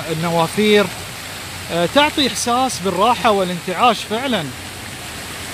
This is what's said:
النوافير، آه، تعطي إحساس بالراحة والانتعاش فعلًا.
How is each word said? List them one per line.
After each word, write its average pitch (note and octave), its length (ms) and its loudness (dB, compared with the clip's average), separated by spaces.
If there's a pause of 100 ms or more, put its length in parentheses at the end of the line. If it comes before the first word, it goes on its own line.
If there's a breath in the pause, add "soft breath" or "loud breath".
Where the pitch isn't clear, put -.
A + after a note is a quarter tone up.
(120)
النوافير، E3+ 760 4 (840)
آه، E3+ 240 2
تعطي C#4+ 320 4
إحساس A#3+ 520 0
بالراحة G3 520 2
والانتعاش F#3 720 2
فعلًا. A3 400 -2 (1120)